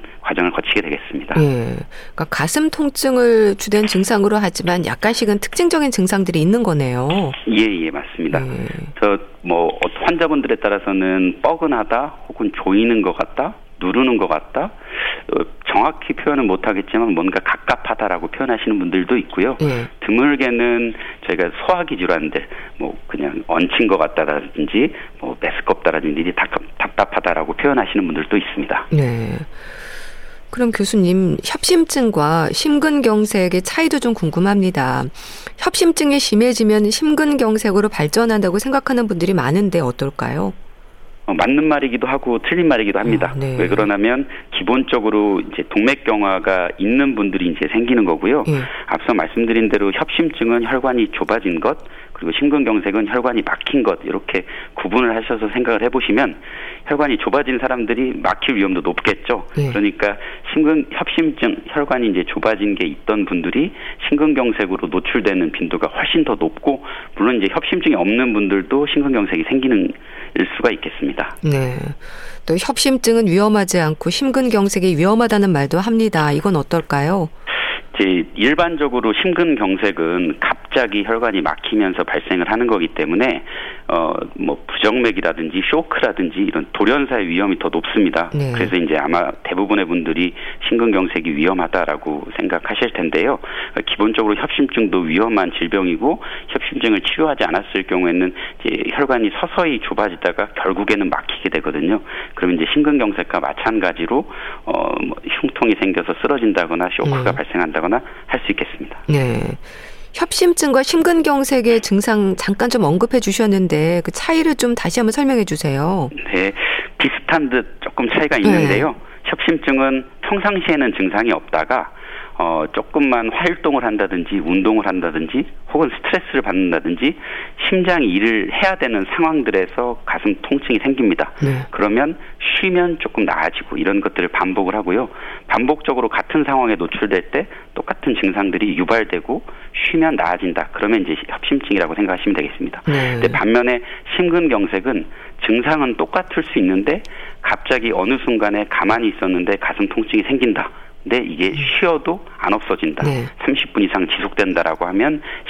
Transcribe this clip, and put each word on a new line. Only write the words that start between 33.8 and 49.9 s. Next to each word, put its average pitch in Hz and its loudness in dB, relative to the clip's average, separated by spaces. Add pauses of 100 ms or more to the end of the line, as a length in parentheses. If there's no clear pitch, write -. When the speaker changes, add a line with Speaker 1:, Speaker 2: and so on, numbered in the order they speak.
Speaker 2:
좀 240 0
궁금합니다. 175 2 (560)
협심증이 311 2
심해지면 214 4
심근경색으로 233 2
발전한다고 202 2
생각하는 240 0
분들이 180 0
많은데 170 2
어떨까요? 139 -2 (760)
Speaker 1:
어, - -2
맞는 120 2
말이기도 135 0
하고 127 0
틀린 170 2
말이기도 107 2
합니다. 107 0
Speaker 2:
아, 139 -4
네. 135 -4
Speaker 1:
왜 87 2
그러냐면 104 2 (240)
기본적으로 107 2
이제 - -6
동맥경화가 101 2 (100)
있는 131 2
분들이 95 0
이제 - -2
생기는 117 4
거고요. 92 2
Speaker 2:
예. 156 2 (340)
Speaker 1:
앞서 - -2
말씀드린 113 2
대로 98 2